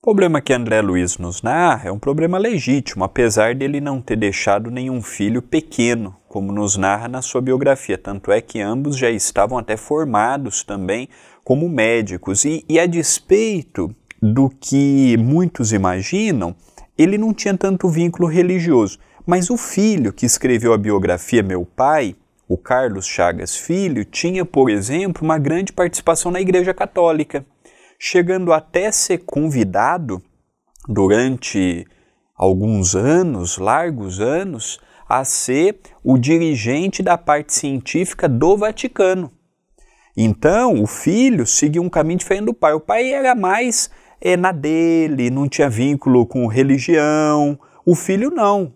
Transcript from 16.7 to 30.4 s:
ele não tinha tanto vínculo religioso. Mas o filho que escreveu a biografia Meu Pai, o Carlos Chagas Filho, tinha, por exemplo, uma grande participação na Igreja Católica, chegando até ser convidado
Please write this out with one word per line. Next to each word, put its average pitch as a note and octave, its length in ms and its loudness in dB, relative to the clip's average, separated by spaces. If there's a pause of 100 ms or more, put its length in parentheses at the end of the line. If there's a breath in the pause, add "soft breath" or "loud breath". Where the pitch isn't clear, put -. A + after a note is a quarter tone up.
ele F#3+ 220 4
não A3 160 0
tinha G3+ 200 -2
tanto F#3+ 320 0
vínculo E3+ 400 0
religioso. E3 720 2 (280 soft breath)
Mas F3 240 2
o A#3+ 80 0
filho F#3+ 560 0
que - 100 -2
escreveu A#2+ 480 2
a G#2+ 60 4
biografia G2+ 640 2
Meu F#2 240 -4
Pai, C3+ 500 0 (320)
o F2+ 80 0
Carlos A#2+ 480 -2
Chagas F2 500 -2
Filho, E3 520 -4
tinha, F3+ 400 -4
por C3 240 4
exemplo, D3 520 -2
uma D#3+ 140 0
grande D#3 380 -2
participação F3 580 0
na F3+ 80 -2
Igreja F3+ 320 2
Católica, D#3+ 720 -2 (580 soft breath)
chegando F3+ 480 0
até F3+ 400 0
ser F3+ 360 -2
convidado B2 960 -2 (680)